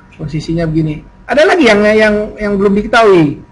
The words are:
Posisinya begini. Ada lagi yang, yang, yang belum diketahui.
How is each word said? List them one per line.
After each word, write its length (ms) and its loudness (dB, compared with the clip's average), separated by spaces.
Posisinya 480 -6
begini. 400 -4
Ada 200 0
lagi 240 2
yang, 160 2
yang, 280 2
yang 240 -6
belum 240 0
diketahui. 560 2